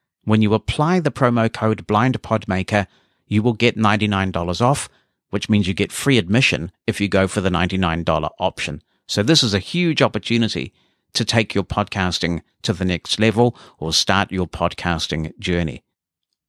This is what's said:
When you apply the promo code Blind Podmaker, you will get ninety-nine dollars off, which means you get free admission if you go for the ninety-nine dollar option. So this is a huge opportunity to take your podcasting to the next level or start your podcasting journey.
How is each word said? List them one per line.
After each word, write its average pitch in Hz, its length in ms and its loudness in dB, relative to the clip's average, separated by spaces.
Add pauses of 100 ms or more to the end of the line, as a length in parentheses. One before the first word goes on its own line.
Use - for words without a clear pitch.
(240)
When 110 180 4
you 104 120 4
apply 160 460 0
the 147 120 0
promo 120 400 2
code 107 360 -2
Blind 117 340 2
Podmaker, 98 680 -2 (380)
you 104 160 2
will 117 120 2
get 117 240 2
ninety-nine 104 540 0
dollars 87 300 -4
off, 135 280 0 (400)
which - 200 -4
means 104 180 4
you 95 60 -2
get 98 180 -2
free 139 260 2
admission 92 540 0 (160)
if 110 140 -4
you 101 60 0
go 95 200 2
for 101 140 -2
the 92 80 0
ninety-nine 87 540 0
dollar 78 340 0
option. - 440 -6 (260)
So 104 160 0
this 143 200 4
is 104 100 0
a 98 60 0
huge 165 420 -2
opportunity 110 720 -2 (400)
to 117 120 -6
take - 280 0
your 98 100 0
podcasting 90 800 -2 (220)
to 104 100 -2
the 90 120 -2
next 90 340 -4
level 113 360 2 (240)
or 80 140 -4
start 98 380 0
your 92 160 -2
podcasting 82 920 -4
journey. 85 440 -4 (640)